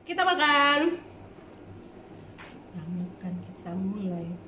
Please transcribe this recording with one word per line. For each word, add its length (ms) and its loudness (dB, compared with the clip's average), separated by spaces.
Kita 240 0
makan. 720 6
Kita 480 -14
makan, 440 -6
kita 320 -12
mulai. 500 -2